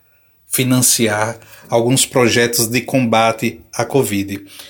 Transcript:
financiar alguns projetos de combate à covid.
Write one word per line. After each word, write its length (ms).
financiar 920
alguns 380
projetos 640
de 140
combate 800
à 120
covid. 600